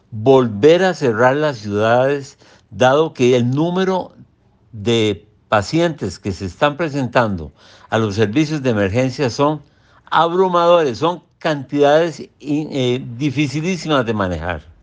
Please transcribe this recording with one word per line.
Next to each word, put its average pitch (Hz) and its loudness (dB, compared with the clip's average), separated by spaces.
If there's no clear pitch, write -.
volver 127 4
a 185 0
cerrar 127 2
las 147 -2
ciudades, 117 0
dado 131 2
que 127 2
el 123 2
número 175 -2
de 107 -2
pacientes 131 -2
que 104 -6
se 98 -8
están 143 -2
presentando 123 -2
a 110 -2
los 107 -2
servicios 135 0
de 127 0
emergencia 120 -2
son 147 -2
abrumadores, 170 2
son 165 -2
cantidades 147 0
in-, 147 -4
eh, 127 -2
dificilísimas 147 -2
de 113 -4
manejar 87 -4